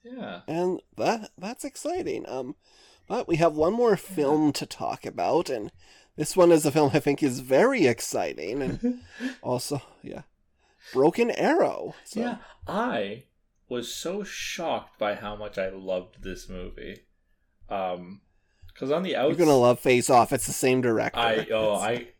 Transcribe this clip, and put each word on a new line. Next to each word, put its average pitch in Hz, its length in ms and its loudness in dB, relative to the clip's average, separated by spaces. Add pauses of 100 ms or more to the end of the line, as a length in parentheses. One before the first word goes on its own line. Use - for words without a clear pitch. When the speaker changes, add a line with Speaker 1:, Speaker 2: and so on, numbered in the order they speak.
Speaker 1:
Yeah. 196 440 -12
Speaker 2:
And - 340 -2 (160)
that, 202 400 -2
that's 214 280 -12
exciting. 311 640 -6
Um, 262 280 -8 (520)
but 233 200 -4
we 170 80 2
have 165 180 4
one 156 200 2
more 226 240 4
film 151 560 0
to - 120 -6
talk - 400 -8
about, 123 440 0
and 113 220 -6 (440)
this - 220 -2
one 175 140 10
is 160 140 6
a 147 60 4
film 147 220 4
I - 60 4
think 143 220 0
is 135 200 0
very 165 440 4
exciting, 104 760 -2
and 247 400 -4 (200)
Speaker 1:
<laughs> 262 220 -8
Speaker 2:
also, 127 380 -4 (200)
yeah, - 200 -14 (720)
Broken 165 380 4
Arrow. - 600 0 (120)
So. - 160 -8
Speaker 1:
Yeah, 240 160 -6 (280)
I 135 600 -4 (420)
was 123 260 -8
so 190 300 -8
shocked - 760 -8
by 104 180 -2
how 104 200 -10
much 104 220 -10
I 95 120 -4
loved 95 540 -8
this 90 260 -12
movie. 92 520 -14 (680)
Um, 92 520 -6 (520)
'cause 135 180 -6
on 170 120 0
the 165 140 -4
outs- 143 200 0
Speaker 2:
You're 170 80 4
gonna 147 120 8
love 123 220 6
Face 127 300 2
Off. 127 240 6
It's 127 140 -2
the 151 60 -6
same 127 280 2
director. 113 380 0
Speaker 1:
I, 110 320 0
oh, 110 240 2
Speaker 2:
It's 95 80 -4
Speaker 1:
I 120 240 -4 (120)